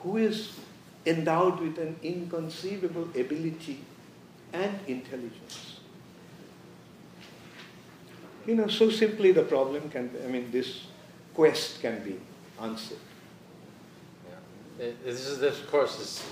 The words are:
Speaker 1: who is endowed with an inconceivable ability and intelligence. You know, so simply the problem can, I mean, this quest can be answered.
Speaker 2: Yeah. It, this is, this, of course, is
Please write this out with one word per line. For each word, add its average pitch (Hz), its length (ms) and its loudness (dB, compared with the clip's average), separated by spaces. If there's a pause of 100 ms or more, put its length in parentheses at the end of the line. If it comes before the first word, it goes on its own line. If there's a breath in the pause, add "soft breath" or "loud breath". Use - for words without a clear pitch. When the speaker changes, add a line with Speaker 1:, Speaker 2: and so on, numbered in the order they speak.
Speaker 1:
who 190 140 -2
is 220 360 2 (520)
endowed 165 560 4
with 160 180 -4
an 160 240 -4
inconceivable 170 1120 -4
ability 151 680 -4 (720)
and 196 340 -2
intelligence. - 920 -10 (2750)
You 226 80 2
know, 214 140 4
so 226 220 6
simply 208 420 8
the 160 100 8
problem 143 480 2
can, 123 200 -4 (140)
I 127 40 -6
mean, 123 240 -4
this - 320 -2 (500)
quest - 460 4
can 113 240 -2
be 95 120 -6 (460)
answered. 110 360 -8 (1800)
Speaker 2:
Yeah. 120 80 -6
It, 120 180 -8
this 127 220 -6
is, 139 140 -6
this, 139 200 2
of - 80 -14
course, 143 300 2
is - 340 -10